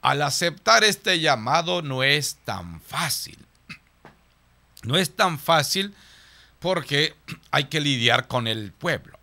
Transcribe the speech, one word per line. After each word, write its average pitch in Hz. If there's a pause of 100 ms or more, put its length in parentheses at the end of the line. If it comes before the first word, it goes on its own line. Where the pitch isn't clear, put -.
al 139
aceptar 175
este 185
llamado 156
no 135
es 139
tan 87
fácil. - (1400)
No 123
es 185
tan 180
fácil 185 (640)
porque 160 (120)
<clears throat> -
hay 143
que 156
lidiar 123
con 120
el 110
pueblo. 151